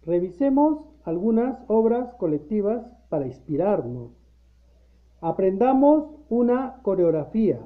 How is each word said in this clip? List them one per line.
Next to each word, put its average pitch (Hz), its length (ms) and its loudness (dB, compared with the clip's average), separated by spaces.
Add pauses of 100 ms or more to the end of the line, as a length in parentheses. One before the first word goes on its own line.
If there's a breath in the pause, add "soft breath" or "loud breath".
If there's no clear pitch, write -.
Revisemos 277 800 0 (180)
algunas 220 640 -2
obras 226 500 0
colectivas 202 720 -4 (220)
para 143 180 -4
inspirarnos. 127 840 -4 (1120)
Aprendamos 262 880 2 (180)
una 240 540 0
coreografía. 175 840 0